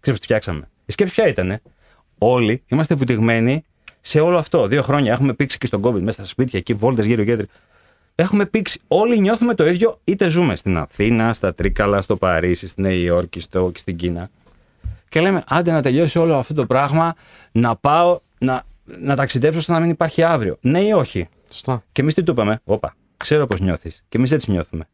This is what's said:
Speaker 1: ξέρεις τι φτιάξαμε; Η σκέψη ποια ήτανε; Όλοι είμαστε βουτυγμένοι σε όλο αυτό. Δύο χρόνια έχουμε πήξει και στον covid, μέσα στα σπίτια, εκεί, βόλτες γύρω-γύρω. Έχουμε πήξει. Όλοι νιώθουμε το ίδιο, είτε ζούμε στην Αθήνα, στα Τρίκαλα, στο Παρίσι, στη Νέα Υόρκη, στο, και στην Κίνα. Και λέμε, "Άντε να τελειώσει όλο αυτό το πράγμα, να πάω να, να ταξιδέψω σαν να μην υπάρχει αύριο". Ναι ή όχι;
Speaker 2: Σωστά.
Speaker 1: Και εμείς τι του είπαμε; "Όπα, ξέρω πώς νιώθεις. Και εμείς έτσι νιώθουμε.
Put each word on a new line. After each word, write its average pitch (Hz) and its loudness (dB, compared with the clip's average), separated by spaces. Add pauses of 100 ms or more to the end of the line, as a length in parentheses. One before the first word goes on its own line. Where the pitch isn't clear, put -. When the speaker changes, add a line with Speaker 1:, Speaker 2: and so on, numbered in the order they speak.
Speaker 1:
ξέρεις 127 -2
τι - -20
φτιάξαμε; 92 -2 (180)
Η - -10
σκέψη 190 -2
ποια 220 2
ήτανε; 95 -2 (560)
Όλοι 120 2
είμαστε 156 0
βουτυγμένοι 117 0 (360)
σε - 0
όλο 175 2
αυτό. 147 0
Δύο 110 0
χρόνια 135 0
έχουμε 127 0
πήξει - -4
και - -6
στον 104 -2
covid, 113 2
μέσα 104 -2
στα 98 -10
σπίτια, 123 -2
εκεί, 107 -2
βόλτες 113 0
γύρω-γύρω. 110 0 (680)
Έχουμε 196 0
πήξει. - -4
Όλοι 220 2
νιώθουμε 226 2
το 156 2
ίδιο, 180 0
είτε 196 0
ζούμε 160 2
στην 92 -2
Αθήνα, 113 0
στα 90 -2
Τρίκαλα, 101 0
στο 101 -2
Παρίσι, 90 0
στη - -12
Νέα 95 0
Υόρκη, 87 -2
στο, 90 -2
και 87 -16
στην - -8
Κίνα. 87 -6 (800)
Και 160 0
λέμε, 180 0
"Άντε 170 0
να 160 0
τελειώσει 143 0
όλο 165 2
αυτό 131 -4
το 135 0
πράγμα, 147 0 (380)
να 117 2
πάω 170 2 (180)
να, 131 -2 (220)
να 139 -4
ταξιδέψω 143 0
σαν 165 -2
να 160 2
μην 170 0
υπάρχει 165 0
αύριο". 131 0
Ναι 147 2
ή 214 2
όχι; 117 0 (240)
Speaker 2:
Σωστά. 127 -6 (100)
Speaker 1:
Και - -2
εμείς 156 2
τι 190 0
του 165 0
είπαμε; 110 0
"Όπα, - -2 (220)
ξέρω 147 0
πώς 95 -2
νιώθεις. 85 -4
Και - -6
εμείς 127 2
έτσι 147 -2
νιώθουμε. 82 -4